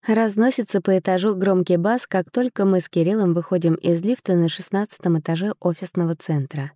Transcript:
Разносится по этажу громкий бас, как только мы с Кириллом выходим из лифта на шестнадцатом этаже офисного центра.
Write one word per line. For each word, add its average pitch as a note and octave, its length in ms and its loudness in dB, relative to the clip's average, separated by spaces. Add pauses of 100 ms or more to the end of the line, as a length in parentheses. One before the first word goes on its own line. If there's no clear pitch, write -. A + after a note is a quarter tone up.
Разносится A3 720 2
по F#3+ 180 2
этажу F#3 380 0
громкий F#3 400 2
бас, G#3 320 0
как F#3 240 -2
только B3 320 -2
мы F#3+ 160 4
с - 80 -6
Кириллом F3+ 460 0
выходим E3+ 420 0
из E3+ 280 0
лифта G#3 320 0
на E3+ 120 4
шестнадцатом F3 720 -2
этаже E3 400 -4
офисного E3+ 560 -2
центра. C#3+ 600 -6